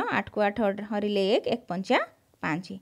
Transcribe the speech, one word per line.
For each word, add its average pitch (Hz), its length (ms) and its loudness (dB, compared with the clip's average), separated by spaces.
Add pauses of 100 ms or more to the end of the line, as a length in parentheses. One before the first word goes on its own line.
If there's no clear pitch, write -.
ଆଠକୁ 208 300 -2
ଆଠ 202 180 2 (320)
ହରିଲେ 208 400 0
ଏକ, 254 180 2
ଏକ 240 200 -2
ପଞ୍ଚା 190 300 0 (440)
ପାଞ୍ଚ। 170 240 -2 (160)